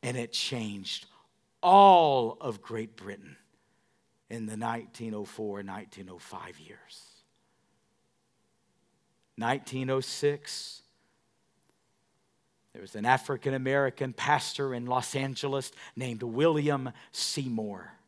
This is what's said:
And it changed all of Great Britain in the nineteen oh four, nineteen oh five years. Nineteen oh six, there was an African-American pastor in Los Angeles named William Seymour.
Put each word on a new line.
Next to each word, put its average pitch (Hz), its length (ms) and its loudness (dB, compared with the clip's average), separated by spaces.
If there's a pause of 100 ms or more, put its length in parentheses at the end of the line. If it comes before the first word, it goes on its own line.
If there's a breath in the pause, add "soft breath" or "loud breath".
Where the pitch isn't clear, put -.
And 123 140 -4
it 120 160 -6
changed 104 720 -6 (540 soft breath)
all 175 800 8
of 110 220 -8
Great 113 340 -8
Britain 98 400 -14 (920)
in 113 160 -10
the 107 100 -10
nineteen 113 560 -8
oh 104 120 -6
four, 101 400 -10
nineteen 95 440 -14
oh 90 100 -18
five 87 420 -16
years. - 420 -20 (2250)
Nineteen 131 540 -4
oh 135 100 0
six, - 840 -6 (1900)
there - 80 -16
was 98 120 -20
an 107 100 -6
African-American 131 1080 0
pastor 139 640 0
in 120 120 -6
Los 127 300 -2
Angeles 135 560 -4 (240 loud breath)
named 120 260 -6
William 143 680 2 (180 loud breath)
Seymour. 107 840 -6 (140)